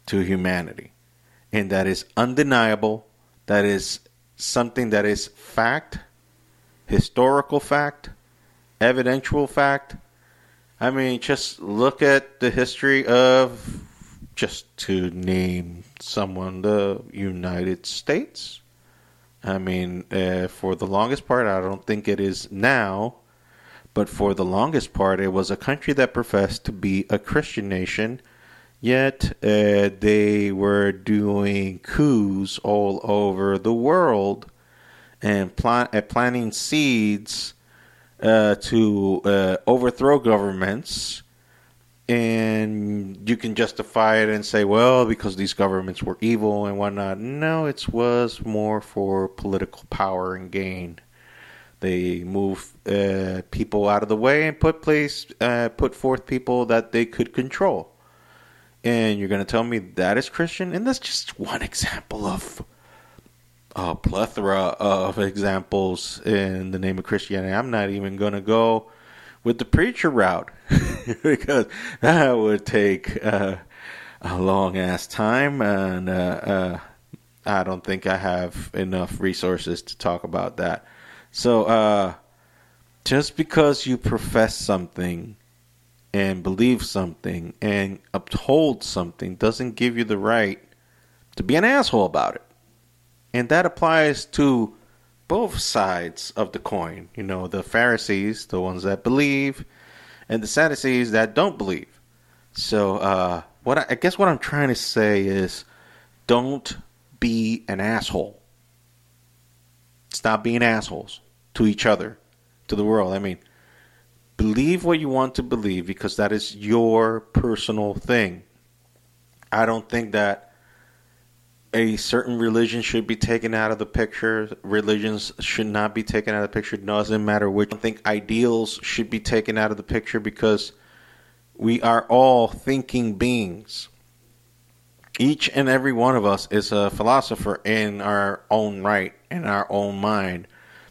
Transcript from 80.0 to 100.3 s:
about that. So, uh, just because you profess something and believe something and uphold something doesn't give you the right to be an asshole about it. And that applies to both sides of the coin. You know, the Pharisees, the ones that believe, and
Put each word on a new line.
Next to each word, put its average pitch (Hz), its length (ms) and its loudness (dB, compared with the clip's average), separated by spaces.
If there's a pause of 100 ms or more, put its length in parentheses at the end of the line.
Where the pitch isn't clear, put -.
about 87 320 -6
that. 87 280 -4 (460)
So, 117 340 2
uh, 104 500 2 (880)
just 143 320 0
because 151 500 2
you 127 100 0
profess 110 600 0
something 90 800 -6 (760)
and 98 300 -2
believe 107 420 2
something 87 800 -6
and 101 380 -2 (120)
uphold 135 680 0
something 92 540 -8
doesn't 110 400 -2
give 117 200 0
you 117 60 0
the 104 160 -2
right 104 420 0 (760)
to 95 80 -4
be 117 100 2
an 175 100 4
asshole 233 420 4
about 67 280 0
it. - 80 -16 (880)
And 120 180 0
that 170 160 4
applies 156 600 2
to 127 480 2 (520)
both 208 320 -2
sides 87 800 -2
of 107 160 -2
the - 60 -8
coin. 87 560 -8
You 110 80 -10
know, 92 240 -6
the 95 160 -6
Pharisees, 110 840 0
the 90 140 -4
ones 92 240 -4
that 98 200 -2
believe, 139 600 0 (640)
and 113 140 -2